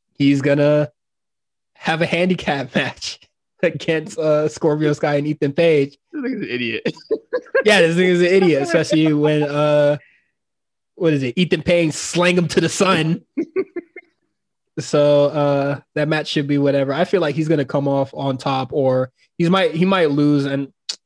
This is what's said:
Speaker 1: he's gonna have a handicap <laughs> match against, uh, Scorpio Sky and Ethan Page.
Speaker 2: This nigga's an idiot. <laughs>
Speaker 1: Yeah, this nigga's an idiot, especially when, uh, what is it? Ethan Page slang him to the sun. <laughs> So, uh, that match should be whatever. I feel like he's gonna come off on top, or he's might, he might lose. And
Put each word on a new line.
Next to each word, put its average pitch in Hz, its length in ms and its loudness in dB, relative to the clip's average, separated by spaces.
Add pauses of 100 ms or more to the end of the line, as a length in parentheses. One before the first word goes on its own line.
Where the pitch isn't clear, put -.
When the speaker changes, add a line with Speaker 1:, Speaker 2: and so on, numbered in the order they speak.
(140)
Speaker 1:
he's 139 280 2
gonna 147 500 2 (840)
have 160 260 -4
a 170 40 2
handicap 165 680 -2
<laughs> - 0 -
match - 440 -6 (440)
against, 160 560 -4
uh, 151 300 0
Scorpio 151 440 0
Sky 147 220 -2
and 143 120 -2
Ethan 147 260 -4
Page. 151 440 2 (140)
Speaker 2:
This 302 120 -10
nigga's 240 180 -6
an - 80 -6
idiot. 117 520 -4
<laughs> - 20 -20 (640)
Speaker 1:
Yeah, 208 140 6
this 165 160 4
nigga's 180 240 2
an 180 60 4
idiot, 175 380 4
especially 156 500 2
when, 151 300 2
uh, 147 520 2 (1000)
what 165 180 0
is 139 100 -2
it? 120 140 -6
Ethan 170 240 0
Page 170 320 0
slang 175 440 0
him 170 120 0
to - 100 0
the 165 100 2
sun. 170 540 0 (140)
<laughs> 339 60 -2 (1400)
So, 147 460 2
uh, 143 540 -2 (140)
that 151 140 -2
match 156 200 -2
should 147 200 -4
be 143 100 0
whatever. 139 360 0
I 165 120 -2
feel 180 160 0
like 147 140 -2
he's 156 120 -2
gonna 151 160 0
come 143 240 -2
off 139 280 -2
on 139 240 -4
top, 131 340 -4
or 131 380 0 (260)
he's 170 140 0
might, 180 240 2
he 170 100 0
might 185 240 2
lose. 147 360 2
And 139 280 -6 (320)